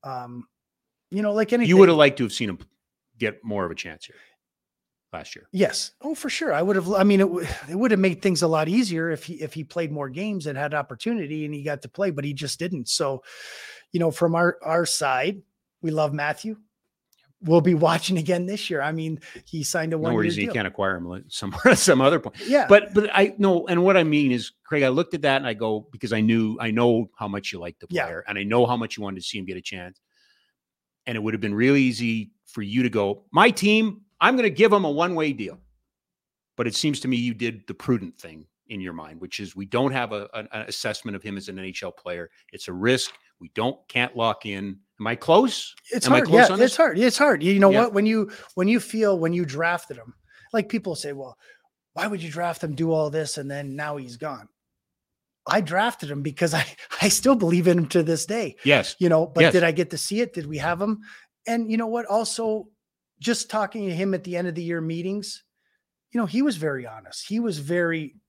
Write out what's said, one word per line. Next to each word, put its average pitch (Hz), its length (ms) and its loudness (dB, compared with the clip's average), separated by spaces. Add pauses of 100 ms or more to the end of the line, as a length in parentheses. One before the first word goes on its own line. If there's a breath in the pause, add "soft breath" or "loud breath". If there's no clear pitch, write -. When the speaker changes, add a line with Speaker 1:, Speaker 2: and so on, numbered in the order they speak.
Speaker 1:
Um, 123 460 -12 (600)
you 196 120 -4
know, 208 100 0
like 214 200 0
Speaker 2:
You 240 60 2
Speaker 1:
anything. 190 200 6
Speaker 2:
would 190 100 12
have 165 80 6
liked 143 220 6
to 131 60 2
have 104 80 -4
seen 113 180 -4
him 85 80 -8 (600)
get 110 260 -6
more 104 200 -4
of 85 60 -6
a 82 60 -10
chance - 280 -14
here - 120 -20 (960)
last 80 240 -14
year. - 160 -20
Speaker 1:
Yes. - 480 -2
Oh, 294 160 -8
for - 120 -10
sure. 285 240 -4
I 147 80 0
would 190 140 0
have, 185 180 -2
I 196 120 4
mean, 202 160 6
it 196 80 6
w-, 170 180 -4 (240 loud breath)
it 170 60 -6
would 226 160 2
have 196 80 2
made 190 200 0
things 180 220 0
a 170 60 2
lot 156 200 0
easier 170 420 -2
if 151 140 -6
he, 170 100 -12
if 147 200 -12
he 156 80 -10
played 160 300 -8
more 147 160 -8
games 175 400 -8
and 135 100 -8
had 147 160 -4
opportunity 151 680 -6
and 151 100 -8
he 143 80 -10
got 147 200 -8
to 131 60 -16
play, 190 220 -2
but 143 140 -6
he 147 100 -6
just 139 240 -8
didn't. 165 300 -6
So, 135 340 -2 (720 loud breath)
you 170 80 0
know, 165 100 2
from 165 240 0
our, 170 280 2
our 165 220 0
side, 151 560 -2 (420)
we 160 100 -4
love 156 200 0
Matthew. 151 440 -6 (840)
We'll 170 180 6
be 175 140 4
watching 165 420 2
again 175 300 -2
this - 240 -8
year. 156 100 -4
I 147 100 -2
mean, 160 300 -6 (240 loud breath)
he 156 200 -8
signed 160 280 -2
a 165 40 -2
Speaker 2:
No 156 60 -2
Speaker 1:
one-year 156 200 2
Speaker 2:
reason 104 180 0
you 101 60 0
Speaker 1:
deal. - 80 -6
Speaker 2:
can't 107 120 -4
acquire 95 300 -4
him, 87 100 -8
like, 90 220 -12
some, - 260 -10 (100)
<laughs> 247 100 8
some 160 260 4
other 147 180 4
point. - 180 -8 (100)
Speaker 1:
Yeah. 262 200 2
Speaker 2:
But, 208 280 6
but 208 200 4
I, 196 240 4
no, 190 300 2
and 175 160 2
what 190 140 6
I 175 40 6
mean 147 300 4
is, 117 180 -4 (140)
Craig, 147 180 0
I 131 60 4
looked 143 260 0
at 147 80 -6
that 139 140 2
and 139 100 -2
I 117 80 -2
go, 107 380 -4
because 110 200 -6
I 110 100 2
knew, 110 360 2
I 113 140 -4
know 117 440 4
how 107 120 -8
much 98 240 -8
you 92 80 -12
liked 85 200 -12
the 107 100 -20
Speaker 1:
Yeah. 170 160 -4
Speaker 2:
player 85 200 -10
and 101 120 -6
I 98 60 -4
know 117 220 4
how 120 120 0
much 113 180 -8
you 110 60 -12
wanted 98 180 -8
to - 60 -14
see - 120 -10
him 95 60 -10
get 92 140 -10
a - 40 -14
chance. 92 380 -14 (1040)
And 120 100 -6
it 110 60 -6
would 110 120 -2
have 104 80 -4
been 104 120 -2
really 135 280 4
easy 113 480 -2 (160)
for - 160 -10
you 104 200 -2
to 123 60 2
go, 101 420 -2
"My 202 200 6
team, 214 500 2 (220)
I'm 240 140 4
gonna 233 120 2
give 196 240 4
him 196 140 2
a 151 40 0
one-way 156 440 0
deal." 95 240 -10 (1000)
But 117 100 -2
it 110 80 -4
seems 147 260 -2
to 131 80 -6
me 127 100 0
you 120 160 -2
did 113 320 -8
the 98 80 -12
prudent 95 440 -4
thing 80 280 -20 (220)
in 104 120 -10
your 90 140 -8
mind, 78 260 -16
which 90 180 -12
is 98 160 -12
we 98 120 -10
don't 127 260 0
have 120 200 -4
a, 104 200 -10
an, 107 200 -12
an 107 140 -10
assessment 107 480 -8
of 90 80 -10
him 101 140 -8
as 98 140 -12
an 92 80 -12
N 95 80 -12
H 92 160 -12
L 92 100 -10
player. 87 380 -10 (240 soft breath)
It's - 140 -14
a 92 40 -10
risk. 113 400 0 (260)
We 85 160 -20
don't, 120 220 -2 (120)
can't 123 280 -2
lock 113 300 -2
in. 98 320 -6 (200)
Am 107 80 -6
I 113 80 -2
close? 208 600 2 (180)
Speaker 1:
It's 240 140 -2
Speaker 2:
Am 262 80 6
I - 40 8
Speaker 1:
hard. - 100 2
Speaker 2:
close 208 200 8
Speaker 1:
Yeah, 190 60 2
Speaker 2:
on 208 80 4
Speaker 1:
it's 254 100 4
Speaker 2:
this? - 60 -8
Speaker 1:
hard. 233 200 4
It's 240 200 4
hard. 254 240 4
You 196 160 4
know 196 120 10
Speaker 2:
Yeah. 208 120 6
Speaker 1:
what? 240 100 0
When 202 140 2
you, 220 240 0 (240 loud breath)
when 185 140 0
you 233 120 4
feel, 208 380 0
when 165 160 0
you 175 100 0
drafted 156 540 -4
him, 117 160 -20 (400 soft breath)
like, 214 160 -2
people 196 240 -4
say, 147 180 -10
"Well, 135 240 -14 (560 soft breath)
why - 140 -6
would 202 160 -4
you 165 80 -10
draft 170 340 -4
him, 151 100 -4
do 165 180 0
all 156 180 0
this, 156 260 -4
and 139 140 -10
then 139 260 -10
now 147 220 -8
he's 123 180 -14
gone?" 123 320 -12 (1000)
I 202 140 2
drafted 180 500 -2
him 143 120 -6
because 156 320 -2
I, 147 100 0 (200)
<laughs> - 180 -8
I 202 80 4
still 262 240 4
believe 175 340 4
in 175 100 6
him 165 100 2
to 170 140 2
this 160 220 0
day. 208 400 -4
Speaker 2:
Yes. 135 340 2
Speaker 1:
You 180 120 2
know, 160 160 4
but 165 160 2
Speaker 2:
Yes. 160 100 8
Speaker 1:
did 180 120 6
I 165 80 2
get 165 180 -2
to 160 80 -8
see 208 240 -4
it? 233 100 -6
Did 160 140 -10
we 151 120 -10
have 165 220 -4
him? 214 200 -2 (460 loud breath)
And 226 240 -2
you 220 60 0
know 226 100 -2
what? 226 200 -6
Also, 214 600 -2 (520)
just 233 300 -2
talking 208 380 -4
to 175 60 -4
him 190 200 -2
at 190 100 -6
the 175 140 -6
end 180 100 -4
of 165 60 -6
the 170 80 -8
year 170 180 -4
meetings, 175 640 -8 (680)
you 233 60 -2
know, 233 80 0
he 175 140 -2
was 277 160 0
very 139 300 -6
honest. 110 420 -16
He 214 120 -2
was 214 180 -4
very 165 580 -2 (120)